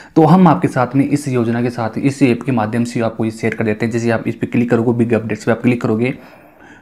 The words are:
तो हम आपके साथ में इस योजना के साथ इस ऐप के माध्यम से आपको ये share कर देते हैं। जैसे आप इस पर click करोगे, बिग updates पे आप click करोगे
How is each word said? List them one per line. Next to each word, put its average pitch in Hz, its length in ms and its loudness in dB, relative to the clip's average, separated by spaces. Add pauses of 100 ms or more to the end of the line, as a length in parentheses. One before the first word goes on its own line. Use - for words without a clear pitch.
(160)
तो 156 100 6
हम 180 220 6
आपके 143 200 2
साथ 127 280 -2
में 139 120 2
इस 143 200 -2
योजना 120 340 0
के 123 80 -2
साथ 113 280 -6
इस 139 260 0
ऐप 117 220 2
के 135 60 -4
माध्यम 113 320 -2
से 120 180 -6
आपको 110 240 -2
ये 110 60 -2
share 110 240 -4
कर 117 80 -4
देते 107 220 -2
हैं। 113 80 -2
जैसे 117 180 -2
आप 110 160 -2
इस 113 80 -6
पर - 120 -6
click 120 220 0
करोगे, 117 240 2
बिग 117 200 0
updates 107 320 -4
पे 117 60 0
आप 110 100 -2
click 120 200 0
करोगे 120 320 -2 (680)